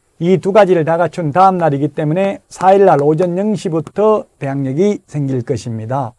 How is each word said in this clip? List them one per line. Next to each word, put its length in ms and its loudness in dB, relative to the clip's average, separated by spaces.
이 180 2
두 140 -2
가지를 320 4
다 140 0
갖춘 340 -2
다음 260 4
날이기 300 0
때문에 600 -4
사일날 540 4
오전 360 0
영 180 -2
시부터 680 -2
대항력이 680 -2
생길 360 -4
것입니다. 760 -8